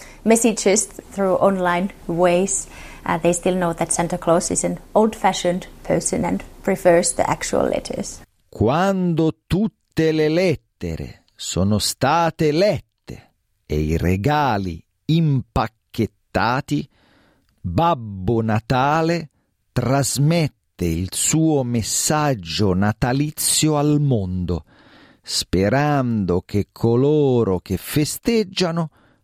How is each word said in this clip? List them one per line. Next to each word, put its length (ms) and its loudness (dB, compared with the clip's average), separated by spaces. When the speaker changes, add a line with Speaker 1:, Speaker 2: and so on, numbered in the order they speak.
Speaker 1:
messages 640 2
through 540 -2
online 520 2
ways, 600 0
uh, 140 -2
they 140 2
still 220 -2
know 200 -2
that 180 -4
Santa 240 -2
Claus 340 0
is 140 -2
an 140 -4
old-fashioned 720 0
person 420 -2
and 180 -4
prefers 500 2
the 160 -2
actual 400 -2
letters. 540 -6
Speaker 2:
Quando 840 0
tutte 680 -2
le 160 2
lettere 960 -4
sono 440 -2
state 760 0
lette 840 -2
e 140 -2
i 160 0
regali 840 0
impacchettati, 1800 -2
Babbo 800 0
Natale 920 0
trasmette 1120 0
il 280 -2
suo 500 2
messaggio 1120 -2
natalizio 1000 0
al 240 2
mondo, 640 -2
sperando 1200 0
che 300 -4
coloro 880 2
che 160 -4
festeggiano 1120 -2